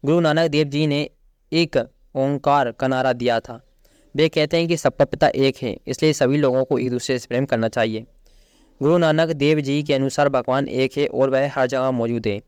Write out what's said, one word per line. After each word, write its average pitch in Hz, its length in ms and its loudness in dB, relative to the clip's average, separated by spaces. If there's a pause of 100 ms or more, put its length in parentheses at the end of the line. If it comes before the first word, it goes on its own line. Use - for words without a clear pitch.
गुरु 160 140 4
नानक 160 320 2
देव 147 160 2
जी 147 200 0
ने 147 220 -2 (440)
एक 160 240 0 (380)
ओंकार 139 560 0
का 131 160 -4
नारा 131 260 0
दिया 120 260 0
था। 113 220 -14 (540)
वे 156 140 2
कहते 156 280 0
हैं 170 100 0
कि 165 100 0
सबका - 280 0
पिता - 220 0
एक 135 300 0
है, 117 200 -6 (100)
इसलिए 151 260 0
सभी 139 240 2
लोगों 131 280 0
को 127 140 -2
एक 123 100 -4
दूसरे 123 300 -4
से - 100 -14
प्रेम 127 160 -2
करना 113 220 -2
चाहिए। 113 380 -4 (760)
गुरु 156 160 4
नानक 160 320 2
देव 151 300 2
जी 143 240 -2
के 147 100 0
अनुसार 135 360 0
भगवान 131 380 0
एक 131 300 -2
है 143 100 0
और 135 220 0
वह 135 260 0
हर 131 120 0
जगह 131 240 -2
मौजूद 117 360 -2
है। 101 200 -4